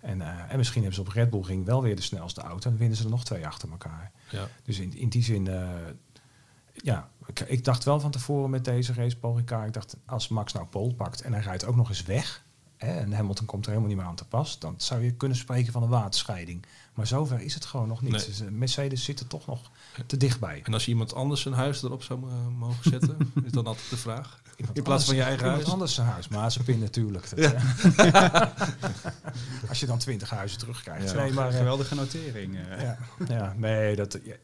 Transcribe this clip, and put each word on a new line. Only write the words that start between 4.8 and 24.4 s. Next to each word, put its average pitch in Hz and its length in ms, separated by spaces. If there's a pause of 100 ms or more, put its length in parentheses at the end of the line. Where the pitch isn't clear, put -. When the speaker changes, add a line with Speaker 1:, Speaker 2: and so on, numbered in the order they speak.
Speaker 1:
in 120 120
die 120 140
zin, 104 240
eh, 92 220 (1040)
ja, 104 360 (160)
ik, - 140
ik - 260
dacht 120 180
wel 147 160
van 147 120
tevoren 135 380
met 131 160
deze 123 280
race, 120 240
Paul 117 200
Ricard, 117 300
ik 110 60
dacht, - 320
als 113 220
Max 110 260
nou 87 120
pole 113 280
pakt - 280
en 127 120
hij 101 80
rijdt 95 240
ook 120 100
nog 120 140
eens 90 140
weg, 101 400 (340)
hè, 87 220
en 101 140
Hamilton 104 320
komt 101 200
er - 40
helemaal 107 240
niet 95 80
meer 87 80
aan 85 60
te - 120
pas, 147 320
dan 82 180
zou 120 260
je 120 80
kunnen 127 260
spreken 123 340
van 120 120
een 117 60
waterscheiding. 95 760 (280)
Maar 110 140
zover 127 320
is 147 140
het - 120
gewoon 117 220
nog 113 140
niet. 127 100
Speaker 2:
Nee. 107 140
Speaker 1:
Dus, 104 160
eh, 104 80
Mercedes 127 540
zit 143 160
er 123 80
toch 156 200
nog 123 240 (360)
te 139 100
dichtbij. 120 460
Speaker 2:
En 113 100
als 110 120
je 120 60
iemand 113 220
anders 139 280
zijn 139 120
huis 135 300
erop 127 200
zou, 127 260
eh, 123 180 (100)
mogen 120 340
zetten, 135 260 (140)
Speaker 1:
<laughs> 127 140
Speaker 2:
is 117 60
dan 117 160
altijd - 220
de 120 80
vraag. 120 420 (180)